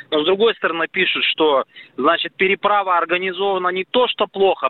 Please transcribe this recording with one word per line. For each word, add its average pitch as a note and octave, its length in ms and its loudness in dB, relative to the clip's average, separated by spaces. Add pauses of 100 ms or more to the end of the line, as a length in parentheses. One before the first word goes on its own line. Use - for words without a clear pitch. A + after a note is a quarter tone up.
(100)
Но D3+ 120 0
с - 40 -6
другой G3 300 2
стороны E3 320 -4
пишут, E3+ 340 -2 (100)
что, C#3+ 320 2 (320)
значит, D#3+ 380 0
переправа F#3+ 640 0
организована F3+ 720 -2
не F#3 160 -4
то B3 240 0
что - 180 -2
плохо, F#3 420 0